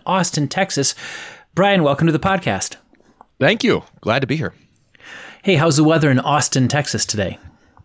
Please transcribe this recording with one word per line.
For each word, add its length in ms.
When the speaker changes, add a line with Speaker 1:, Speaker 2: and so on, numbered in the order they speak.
Speaker 1:
Austin, 420
Texas. 480
Brian, 280
welcome 240
to 60
the 60
podcast. 580
Speaker 2:
Thank 240
you. 180
Glad 160
to 80
be 100
here. 160
Speaker 1:
Hey, 120
how's 240
the 60
weather 260
in 80
Austin, 500
Texas 380
today? 320